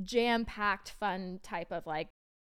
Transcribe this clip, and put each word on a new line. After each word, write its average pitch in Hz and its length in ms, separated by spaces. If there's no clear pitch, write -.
jam-packed, 226 840
fun 185 440
type - 280
of, 170 160
like, 160 220